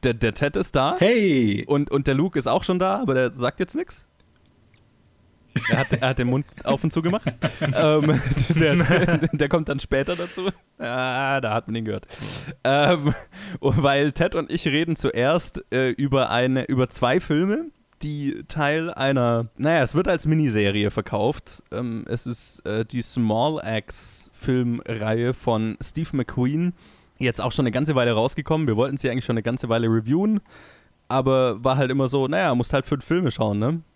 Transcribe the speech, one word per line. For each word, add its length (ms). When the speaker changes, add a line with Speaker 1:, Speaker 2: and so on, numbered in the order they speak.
Speaker 1:
der, 100
der 200
Ted 220
ist 200
da. 220
Speaker 2:
Hey! 680
Speaker 1:
Und, 240
und 160
der 80
Luke 240
ist 80
auch 160
schon 160
da, 220
aber 120
der 200
sagt 260
jetzt 160
nix. 340
Er 100
hat, 140
er 180
hat 100
den 80
Mund 260
<laughs> 100
auf 200
und 80
zu 100
gemacht. 320
Ähm, 600
<laughs> 220
der, 600
der 160
kommt 200
dann 120
später 340
dazu. 340
Ah, 640
da 120
hat 140
man 80
ihn 100
gehört. 220
Ähm, 520
weil 520
Ted 240
und 140
ich 180
reden 260
zuerst, 800
äh, 180
über 400
eine, 360
über 220
zwei 300
Filme, 480
die 460
Teil 480
einer, 540
naja, 240
es 140
wird 100
als 180
Miniserie 680
verkauft. 800
Ähm, 360
es 200
ist, 360
äh, 200
die 180
Small 580
Axe 720
Filmreihe 1000
von 480
Steve 340
McQueen. 580
Jetzt 240
auch 100
schon 120
eine 60
ganze 240
Weile 180
rausgekommen. 540
Wir 100
wollten 200
sie 140
eigentlich 160
schon 80
eine 80
ganze 260
Weile 200
reviewen, 520
aber 560
war 140
halt 140
immer 180
so, 200
naja, 260
musst 180
halt 140
fünf 180
Filme 260
schauen, 280
ne? 240